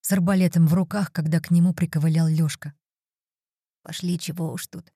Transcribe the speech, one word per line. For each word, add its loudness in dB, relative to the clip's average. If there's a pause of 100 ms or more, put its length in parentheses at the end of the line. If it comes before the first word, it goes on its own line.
с -4
арбалетом 4
в 4
руках, -2
когда 0
к -6
нему 4
приковылял 0
Лешка. -2 (1080)
«Пошли, -4
чего -6
уж -10
тут. -16